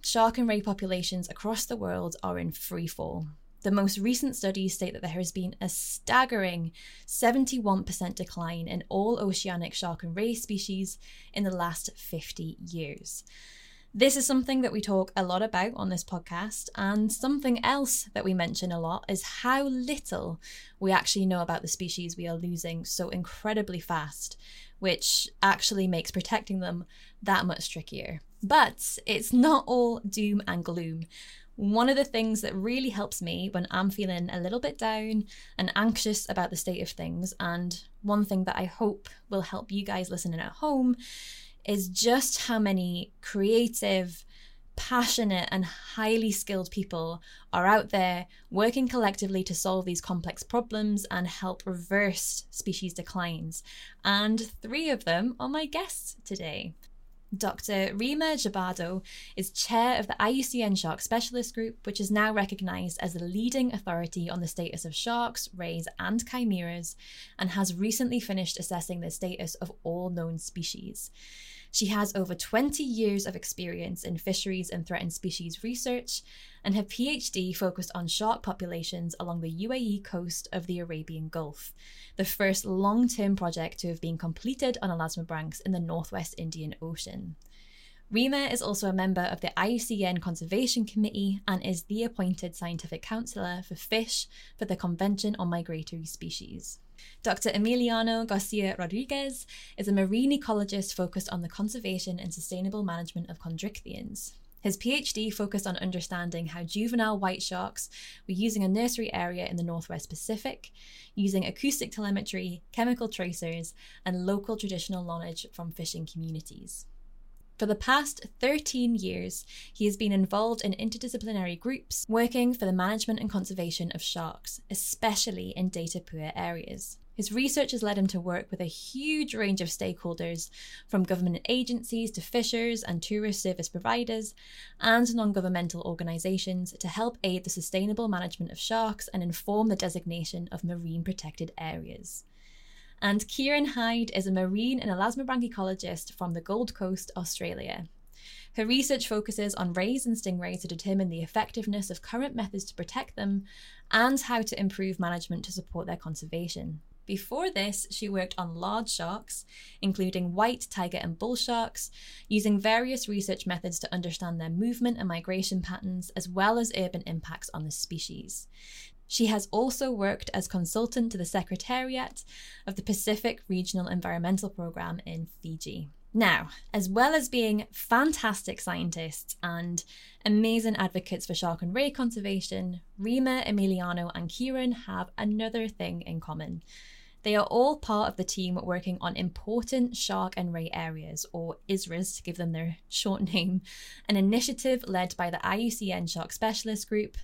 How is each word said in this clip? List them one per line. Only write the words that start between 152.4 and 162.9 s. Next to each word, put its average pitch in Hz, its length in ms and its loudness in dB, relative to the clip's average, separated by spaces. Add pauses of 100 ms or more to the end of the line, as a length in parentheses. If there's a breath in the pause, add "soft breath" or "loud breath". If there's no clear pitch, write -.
to - 80 -12
protect - 420 -6
them 196 280 0 (480 loud breath)
and 247 280 6
how 240 220 2
to - 180 -2
improve 190 400 0
management 170 460 -2
to 185 60 -10
support 170 340 -6
their 170 100 -4
conservation. 160 840 -6 (240)
Before 262 460 -2
this, 202 400 -2
she 208 180 -4
worked 185 260 -2
on 170 200 -4
large 202 340 -2
sharks, - 560 -6 (340 loud breath)
including 185 540 0
white, 226 380 2
tiger, 180 260 -2
and 165 220 -4
bull 240 160 0
sharks, 233 560 -2 (360 loud breath)
using 208 320 4
various 240 480 2